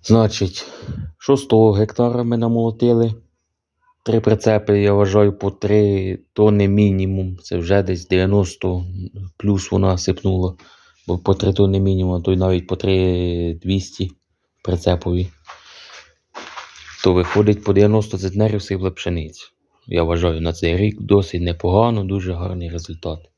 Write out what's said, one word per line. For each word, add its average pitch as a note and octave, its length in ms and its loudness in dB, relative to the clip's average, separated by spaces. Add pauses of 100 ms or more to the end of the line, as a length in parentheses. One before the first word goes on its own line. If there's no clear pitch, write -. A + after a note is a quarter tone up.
Значить, G#2+ 600 0 (520)
шостого A2+ 540 4
гектара A#2+ 520 0
ми A#2 140 -2
намолотили. A#2 760 2 (920)
Три A2+ 140 2
прицепи, G#2+ 640 2
я G2+ 120 2
вважаю, G2+ 440 2
по G2 140 -4
три G2+ 680 0 (140)
тонни G#2 340 4
мінімум. F#2+ 720 0
Це - 200 -8
вже F#2 260 0
десь F2+ 240 -4
дев'яносто F#2 760 0 (520)
плюс G2+ 340 0
вона F#2+ 260 2
сипнула. F#2 580 -2 (520)
Бо F2 100 -2
по G2 160 0
три F#2+ 200 0
тонни G2 260 2
мінімум, F#2+ 340 0
а F2 80 -2
то F#2+ 100 -2
й F#2 60 2
навіть F#2 300 0
по F#2 80 -4
три F2+ 880 -2
двісті F#2+ 480 -4 (520)
прицепові. F2+ 640 0 (1800)
То F#2 100 4
виходить, G2+ 500 2
по G2+ 100 0
дев'яносто G#2 440 2
центнерів G2+ 460 -2
сипла F#2+ 280 -4
пшениця. E2 540 -8 (420)
Я E2+ 160 0
вважаю, E2 380 0
на E2 120 -2
цей E2 240 -2
рік G#2 240 -2
досить G2 400 2
непогано, F#2+ 600 0
дуже F#2 300 -4
гарний F2 360 -8
результат. E2 500 -10 (180)